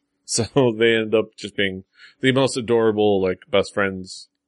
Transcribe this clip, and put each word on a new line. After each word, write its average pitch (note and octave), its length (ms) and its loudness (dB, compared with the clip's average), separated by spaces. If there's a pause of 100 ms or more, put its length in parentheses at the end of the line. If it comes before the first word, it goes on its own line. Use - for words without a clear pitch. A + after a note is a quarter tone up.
<laughs> - 200 -20
So - 200 -4 (320)
they A#2 200 4
end A2 180 -2
up A2 220 0
just - 200 -16
being F#2+ 280 -4 (380)
the C3 100 4
most C3 240 0
adorable, G#2+ 640 2
like, F#2 180 -2 (100)
best G2 240 0
friends, F#2+ 540 -6 (200)